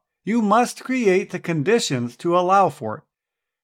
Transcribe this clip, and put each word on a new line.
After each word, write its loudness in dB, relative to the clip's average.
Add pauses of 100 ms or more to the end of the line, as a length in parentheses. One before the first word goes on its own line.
(240)
you 0
must 0
create 0
the -8
conditions -2
to 0
allow 2
for -10
it. -20 (600)